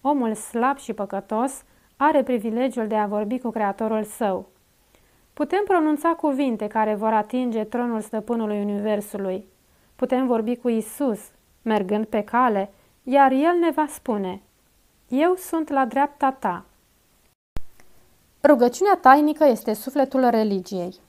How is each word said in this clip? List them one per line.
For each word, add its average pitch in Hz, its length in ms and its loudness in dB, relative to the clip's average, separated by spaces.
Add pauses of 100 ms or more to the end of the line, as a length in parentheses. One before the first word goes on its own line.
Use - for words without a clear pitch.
Omul 254 320 0
slab 240 440 -2
și 226 160 -10
păcătos 214 680 -4 (340)
are 294 260 4
privilegiul 233 640 -2
de 214 80 -2
a 208 100 2
vorbi 208 340 -4
cu 240 100 -6
Creatorul 220 540 -2
său. 196 460 -4 (840)
Putem 320 340 -2
pronunța 311 420 2
cuvinte 277 580 0
care 214 280 0
vor 220 180 0
atinge 220 500 0
tronul 233 380 -4
stăpânului 214 600 -4
Universului. 202 840 -4 (500)
Putem 254 320 0
vorbi 233 280 0
cu 240 140 -4
Isus, 220 500 -2 (420)
mergând 208 440 -2
pe 214 160 -2
cale, 214 500 0 (320)
iar 269 280 4
El 320 280 2
ne 339 160 2
va 302 120 2
spune: 202 540 -6 (640)
„Eu 330 280 2
sunt 320 340 -4
la 269 160 2
dreapta 269 460 0
ta.” 196 340 -6 (1800)
Rugăciunea 285 580 4
tainică 294 440 6
este 226 280 2
sufletul 262 560 0
religiei. 196 680 -2 (140)